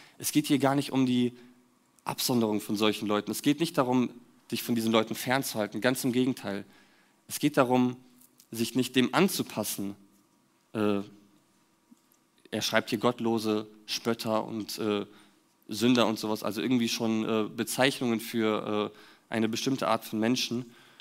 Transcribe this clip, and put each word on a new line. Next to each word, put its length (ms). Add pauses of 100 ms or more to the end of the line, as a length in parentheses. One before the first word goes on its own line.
(180)
Es 140
geht 140
hier 120
gar 160
nicht 180
um 140
die 260 (720)
Absonderung 560
von 160
solchen 300
Leuten. 240
Es 120
geht 180
nicht 180
darum, 320 (400)
dich 120
von 120
diesen 180
Leuten 220
fernzuhalten. 640
Ganz 240
im 80
Gegenteil. 520 (640)
Es 100
geht 180
darum, 400 (540)
sich 240
nicht 220
dem 180
anzupassen. 800 (800)
Äh, 280 (1500)
er 120
schreibt 280
hier 80
Gottlose, 680 (200)
Spötter 580
und, 340
äh, 280 (640)
Sünder 360
und 120
sowas, 240
also 180
irgendwie 280
schon, 360
äh, 240
Bezeichnungen 720
für, 720
äh, 60 (320)
eine 180
bestimmte 400
Art 160
von 140
Menschen. 480 (340)